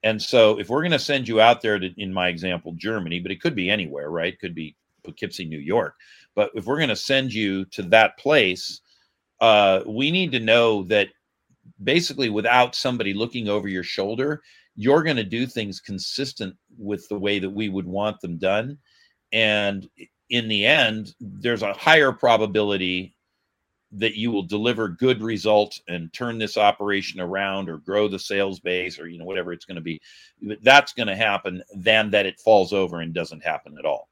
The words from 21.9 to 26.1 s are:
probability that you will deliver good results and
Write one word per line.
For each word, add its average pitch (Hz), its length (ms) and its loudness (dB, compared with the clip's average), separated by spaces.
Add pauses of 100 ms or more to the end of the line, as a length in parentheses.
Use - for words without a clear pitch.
probability 101 1040 0 (840)
that 107 180 -2
you 113 140 -2
will 101 120 -2
deliver 104 460 -2
good 110 340 0
results 107 680 0
and 85 240 -10